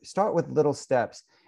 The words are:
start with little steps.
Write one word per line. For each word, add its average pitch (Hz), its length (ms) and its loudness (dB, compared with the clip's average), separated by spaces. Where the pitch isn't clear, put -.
start 196 300 -2
with 165 160 0
little 143 240 2
steps. - 480 -2